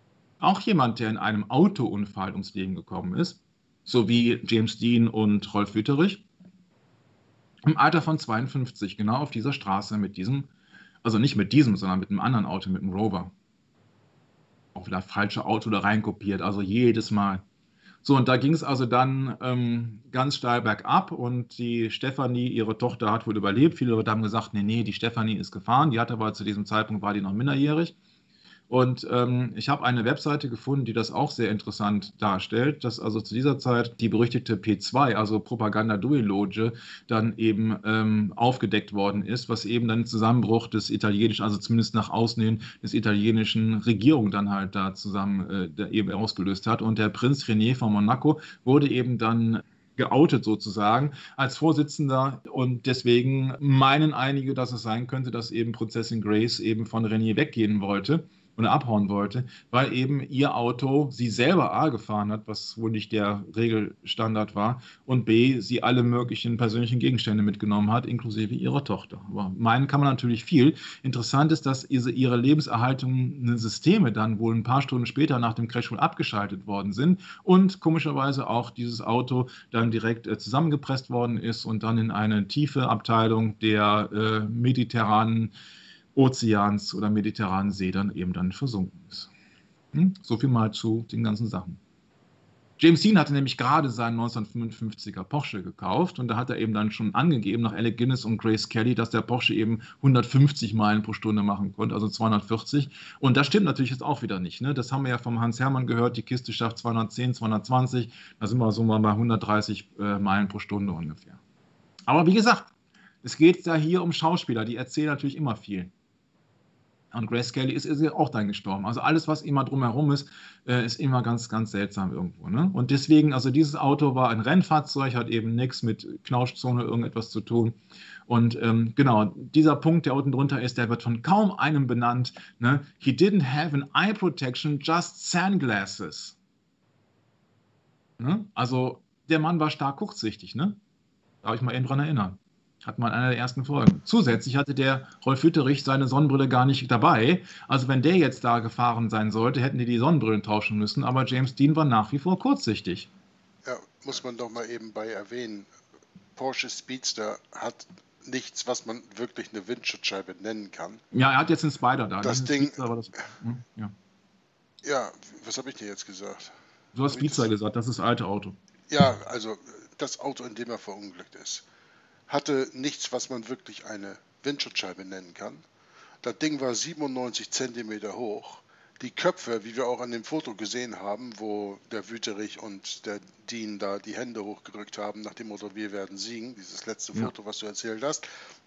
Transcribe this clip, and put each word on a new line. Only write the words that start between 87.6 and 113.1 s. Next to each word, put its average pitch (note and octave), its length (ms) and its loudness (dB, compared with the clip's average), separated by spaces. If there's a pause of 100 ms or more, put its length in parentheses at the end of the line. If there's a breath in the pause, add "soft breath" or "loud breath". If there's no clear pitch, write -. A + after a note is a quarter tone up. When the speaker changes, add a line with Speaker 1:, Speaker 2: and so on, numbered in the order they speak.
Speaker 1:
See F#2+ 180 -4
dann G2 260 -2
eben F2+ 180 -4
dann F#2 180 -2
versunken G#2+ 480 -4 (100)
ist. - 220 -16 (640 soft breath)
Hm? F#3 280 4
So A2+ 160 -2
viel C3 120 0
mal A2 220 2
zu A2+ 400 -2
den A2+ 120 -2
ganzen A2 240 -2
Sachen. G2 320 -8 (1000)
James E3 240 8
Dean G#3+ 160 6
hatte C#3+ 160 4
nämlich C#3 240 0
gerade C#3 320 2
seinen A#2 280 -2
neunzehnhundertfünfundfünfziger A2 1080 -6
Porsche B2+ 400 -6
gekauft G2+ 560 -2
und B2 80 -4
da A#2 80 0
hat B2 160 -2
er - 80 -4
eben A2 120 0
dann G#2+ 200 0
schon G#2+ 240 -4
angegeben, A#2 480 2
nach A2 100 -2
Alec A2+ 240 -2
Guinness A#2+ 280 -2
und A2 120 -2
Grace A2 320 0
Kelly, A#2 240 0
dass A2+ 160 -2
der A2+ 120 0
Porsche A#2 340 -4
eben A2+ 260 -2 (220 loud breath)
hundertfünfzig B2+ 720 4
Meilen G#2+ 260 4
pro G#2+ 120 -8
Stunde G#2+ 280 0
machen G2+ 320 -2
konnte, G#2 220 -2
also G#2 120 0
zweihundertvierzig. A2+ 840 0 (280 loud breath)
Und C3 160 4
das C#3 120 4
stimmt G#3 180 4
natürlich C3+ 240 0
jetzt C3 140 -6
auch D3 180 -4
wieder G2+ 180 -4
nicht, F2+ 220 -8
ne? C3+ 140 -2
Das B2 160 -4
haben C#3 140 -2
wir B2+ 40 -2
ja A#2+ 80 0
vom A#2+ 240 -4
Hans A#2 180 0
Hermann C3 280 0
gehört, A#2 280 2
die A#2 60 -4
Kiste A#2+ 320 -6
schafft A#2 240 -4
zweihundertzehn, A#2 560 -2
zweihundertzwanzig, A#2+ 800 0 (280 loud breath)
da A2 60 -2
sind A#2 140 0
wir A2+ 120 2
so A2 120 0
mal A2 160 2
bei G#2+ 140 4
hundertdreißig, G#2+ 760 0 (100)
äh, G2+ 200 -2
Meilen G2+ 280 2
pro G#2 120 -8
Stunde G2+ 340 -4
ungefähr. D#2 460 -10 (640)
Aber D#3 220 4
wie F#3+ 80 6
gesagt, A3+ 300 4 (580 soft breath)